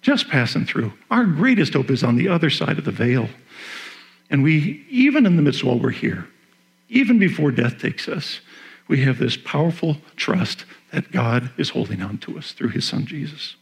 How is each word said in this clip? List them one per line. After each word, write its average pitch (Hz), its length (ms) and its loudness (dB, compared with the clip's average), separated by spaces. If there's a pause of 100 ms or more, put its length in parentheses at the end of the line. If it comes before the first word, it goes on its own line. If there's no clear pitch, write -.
Just - 260 2
passing 123 340 0
through. - 300 -4 (160)
Our 233 160 4
greatest 190 480 2
hope 131 160 0
is 131 140 2
on 117 120 4
the 135 140 2
other 160 220 2
side - 260 -2
of - 80 -6
the 135 60 -2
veil. 117 360 0 (1000)
And 135 140 2
we, 156 460 0
even 269 360 4
in 180 100 4
the 160 60 4
midst 143 220 2
while 123 160 2
we're 120 100 0
here, - 380 -4 (600)
even 240 300 4
before 156 340 2
death 120 280 0
takes - 280 -6
us, - 340 -8 (460)
we 135 140 2
have 131 160 2
this 120 200 -2
powerful 160 600 -2 (180)
trust - 500 -2 (260)
that - 200 -4
God 123 460 0
is - 140 -2
holding 107 300 -4
on 98 180 -8
to - 180 -12
us - 140 -14
through - 180 -6
his - 160 -4
son, 151 200 -4
Jesus. 151 560 -10